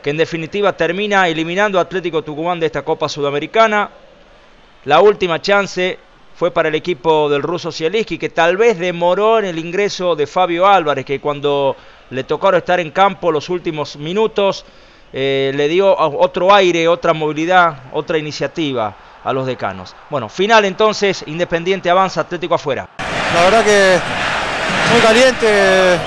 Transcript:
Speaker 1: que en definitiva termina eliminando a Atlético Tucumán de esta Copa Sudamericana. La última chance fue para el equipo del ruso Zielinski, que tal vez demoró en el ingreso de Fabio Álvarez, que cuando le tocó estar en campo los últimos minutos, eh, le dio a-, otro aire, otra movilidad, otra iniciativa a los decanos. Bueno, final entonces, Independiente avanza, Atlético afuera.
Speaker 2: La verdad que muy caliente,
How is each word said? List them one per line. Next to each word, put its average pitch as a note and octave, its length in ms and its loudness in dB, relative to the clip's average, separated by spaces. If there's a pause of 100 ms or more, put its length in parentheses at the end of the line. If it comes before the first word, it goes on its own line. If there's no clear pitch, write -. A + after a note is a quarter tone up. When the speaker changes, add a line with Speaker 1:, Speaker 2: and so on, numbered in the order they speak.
Speaker 1:
que C#3+ 80 -4
en D3 60 -4
definitiva E3+ 560 -2
termina F#3+ 540 0
eliminando F3 520 0
a - 20 2
Atlético E3 400 -4
Tucumán D#3 380 -6
de D#3+ 80 0
esta D3 160 -4
Copa D#3+ 260 -4
Sudamericana. D#3 800 0 (960)
La C#3+ 140 4
última F#3 420 2
chance F#3 560 -2 (380)
fue E3+ 160 -2
para E3 180 0
el D3+ 60 -2
equipo D#3 540 0
del C#3+ 120 0
ruso D#3+ 300 -6
Zielinski, F3 480 -4
que D#3 100 -6
tal E3+ 280 2
vez A3+ 200 2
demoró F3+ 640 0
en G3+ 60 -2
el E3+ 120 -6
ingreso F3 580 -2
de D3 120 -2
Fabio F3+ 400 0
Álvarez, D3+ 360 2
que C3+ 160 -4
cuando C#3+ 560 -2 (360)
le B2+ 140 -6
tocó F3 280 0
estar F3+ 260 0
en D#3+ 120 -6
campo F#3 400 2
los D3+ 180 -4
últimos D#3+ 460 -6
minutos, G3 680 -2 (480)
eh, C3+ 440 -2
le D3 120 0
dio F#3+ 320 2
a-, D#3 80 2
otro F3+ 460 2
aire, F3 340 4
otra E3+ 260 2
movilidad, D#3 800 0
otra D#3+ 280 -4
iniciativa C#3 760 -4 (280)
a A2+ 100 -4
los C3 140 -4
decanos. G2 480 -8 (160)
Bueno, B2 180 -4
final G#3+ 360 2
entonces, G3 600 0
Independiente E3+ 640 -4
avanza, F3+ 320 2
Atlético E3+ 320 -4
afuera. B2 340 -4 (460)
Speaker 2:
La E3+ 120 2
verdad G#3 200 4
que G3 320 4 (960)
muy A#3+ 100 4
caliente, G#3 1040 4